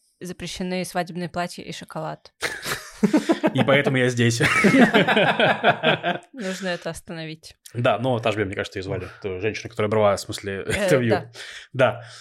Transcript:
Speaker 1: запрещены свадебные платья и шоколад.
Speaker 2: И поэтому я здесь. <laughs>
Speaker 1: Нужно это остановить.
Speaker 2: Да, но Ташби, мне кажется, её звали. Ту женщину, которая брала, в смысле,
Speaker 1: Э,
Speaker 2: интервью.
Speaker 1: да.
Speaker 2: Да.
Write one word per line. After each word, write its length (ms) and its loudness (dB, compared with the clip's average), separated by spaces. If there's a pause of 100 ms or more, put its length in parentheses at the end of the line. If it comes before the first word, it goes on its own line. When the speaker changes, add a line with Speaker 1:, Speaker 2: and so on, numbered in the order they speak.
(200)
Speaker 1:
запрещены 640 -6
свадебные 440 -6
платья 340 -6
и 100 -14
шоколад. 600 -12 (1200)
Speaker 2:
И 100 2
поэтому 340 4
я 100 4
здесь. 320 2
<laughs> 1900 4
Speaker 1:
Нужно 360 -6
это 220 -6
остановить. 640 -12 (180)
Speaker 2:
Да, 280 2
но 180 0
Ташби, 260 0
мне 120 -6
кажется, 240 -6
её 40 -8
звали. 240 -6 (140)
Ту 160 -6
женщину, 320 -4
которая 180 -2
брала, 280 4
в 40 -4
смысле, 460 -8
Speaker 1:
Э, 180 -2
Speaker 2:
интервью. 260 4
Speaker 1:
да. 200 0 (420)
Speaker 2:
Да. 300 2 (180)